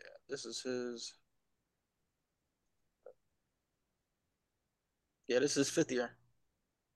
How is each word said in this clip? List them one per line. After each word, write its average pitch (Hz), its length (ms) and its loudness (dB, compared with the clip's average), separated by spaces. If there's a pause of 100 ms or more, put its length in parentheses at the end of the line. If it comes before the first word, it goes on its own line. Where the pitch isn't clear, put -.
(280)
this 139 180 -6
is 113 160 -8
his, 123 520 -4 (4000)
yeah, 123 120 6
this 139 120 4
is 139 160 4
his - 20 -4
fifth 156 220 2
year. 120 200 0 (840)